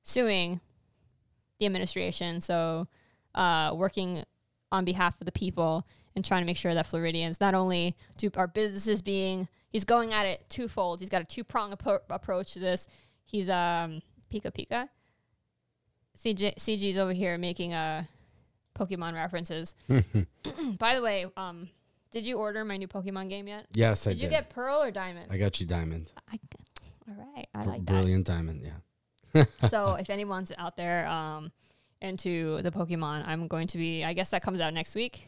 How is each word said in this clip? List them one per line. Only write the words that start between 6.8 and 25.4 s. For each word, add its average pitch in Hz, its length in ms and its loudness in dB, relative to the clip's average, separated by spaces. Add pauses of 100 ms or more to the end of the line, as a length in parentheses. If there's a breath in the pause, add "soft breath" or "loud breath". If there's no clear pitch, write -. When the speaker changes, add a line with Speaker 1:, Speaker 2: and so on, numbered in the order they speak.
Speaker 1:
Floridians, 165 540 -2
not 196 140 6
only 180 420 2 (220 loud breath)
do 208 180 0
our 185 120 2
businesses 202 540 0
being, 190 460 0 (220 soft breath)
he's 214 160 0
going 233 280 4
at 214 120 4
it - 240 -2
twofold. 185 500 -2
He's 185 100 -10
got 185 120 2
a 165 40 -8
two-prong 220 460 -10
appro-, 196 280 0 (100)
approach 180 440 -4
to 185 60 -12
this. 180 280 0 (360 soft breath)
He's, 196 260 -2
um, 170 520 0 (300)
Pika 202 200 -4
Pika. - 380 -4 (1300)
C 220 180 -2
J, 196 240 0
C 214 200 0
G's 196 200 0
over 190 160 2
here 180 240 0
making, 175 360 -4
uh, 160 300 -2 (760 soft breath)
Pokemon 175 360 -4
references. 165 680 -4
Speaker 2:
<laughs> - 80 -20
Speaker 1:
<clears throat> 135 920 0
By 233 180 4
the 254 60 0
way, 202 240 0 (120)
um, 175 320 -10 (420)
did 220 140 -6
you 247 120 -2
order 214 280 -2
my 196 120 -4
new 190 100 -6
Pokemon 190 420 -6
game 202 180 -8
yet? 208 260 -14
Speaker 2:
Yes, 110 340 4
I 101 40 2
Speaker 1:
Did 87 100 -2
you - 80 -2
Speaker 2:
did. - 20 2
Speaker 1:
get 311 180 0
Pearl 269 320 0
or 262 80 2
Diamond? 185 420 -8
Speaker 2:
I - 60 -2
got 185 220 2